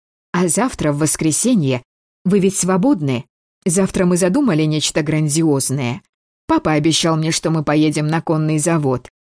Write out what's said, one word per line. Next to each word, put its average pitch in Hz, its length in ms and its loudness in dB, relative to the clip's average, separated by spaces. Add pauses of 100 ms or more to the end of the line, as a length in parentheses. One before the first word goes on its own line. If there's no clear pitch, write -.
(320)
А 180 160 0
завтра, 180 440 -2
в 143 60 -4
воскресенье, 156 840 0 (420)
вы 190 140 2
ведь 190 180 2
свободны? 175 680 0 (400)
Завтра 185 400 0
мы 180 100 2
задумали 185 460 2
нечто 156 400 0
грандиозное. 147 1000 -2 (440)
Папа 160 260 0
обещал 160 440 0
мне, 160 140 -2
что 160 200 -2
мы 160 120 0
поедем 151 440 0
на 160 160 -2
конный 156 360 -2
завод. 147 500 -2 (140)